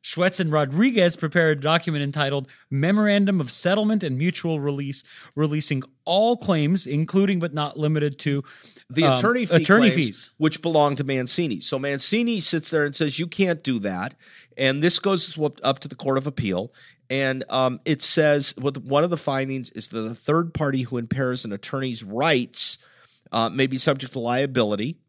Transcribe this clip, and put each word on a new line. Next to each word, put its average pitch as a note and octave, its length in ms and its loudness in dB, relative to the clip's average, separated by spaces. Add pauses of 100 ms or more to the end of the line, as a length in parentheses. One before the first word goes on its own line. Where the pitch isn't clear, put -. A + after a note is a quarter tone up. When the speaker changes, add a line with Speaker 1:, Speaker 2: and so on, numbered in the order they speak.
Speaker 1:
Schwetz F3+ 320 0
and E3 140 0
Rodriguez F3 640 2
prepared D#3+ 420 2
a - 20 -10
document D3+ 440 0
entitled C#3 420 -2 (240)
Memorandum G3 680 2
of B2+ 100 -4
Settlement G#3 540 2
and C3 120 -4
Mutual D#3+ 440 -2
Release, C#3 420 -4 (320)
releasing D3 480 0 (220)
all G#3+ 320 4
claims, F3+ 500 0
including F3+ 540 0
but D#3+ 120 -4
not D3 240 -4
limited D3+ 440 0
to, C#3+ 240 -2 (440)
Speaker 2:
The D3+ 140 0
Speaker 1:
um, C3 160 4
Speaker 2:
attorney A#3 280 2
fee E3+ 100 2
Speaker 1:
attorney G3 340 6
Speaker 2:
claims, C#3 160 2
Speaker 1:
fees. - 300 -8
Speaker 2:
which D#3 260 0
belong D3 340 4
to C#3+ 60 -4
Mancini. C3 580 -2
So - 160 -4
Mancini F#3+ 600 0
sits D#3+ 320 0
there D3+ 140 2
and C#3+ 100 -4
says, D3 240 -2
"You E3+ 80 -4
can't F3 380 -2
do B2 160 -2
that." G2 340 -6 (420)
And C3+ 240 0
this F3 200 4
goes G3 360 -2
up, D3+ 280 -4
up C#3+ 160 0
to D3 80 -12
the C3 80 -14
Court C3+ 220 -2
of C3+ 100 -4
Appeal. G2 440 -4 (380)
And, C3 380 -2
um, B2+ 360 0
it D3+ 160 0
says, D3 560 2
what, C#3 220 -4
one C#3 260 0
of F3+ 60 -2
the E3+ 60 -2
findings C3+ 540 -4
is - 180 -10
that A2+ 140 -8
the A2 120 -8
third E3 400 -2
party C3+ 280 -2
who B2 160 -6
impairs B2+ 460 -4
an G#2 80 -8
attorney's B2 520 -8
rights, B2+ 720 0 (540)
uh, A2+ 160 0
may C3 180 0
be C3 120 -4
subject C3+ 360 -2
to C3 60 -6
liability. B2 760 0 (120)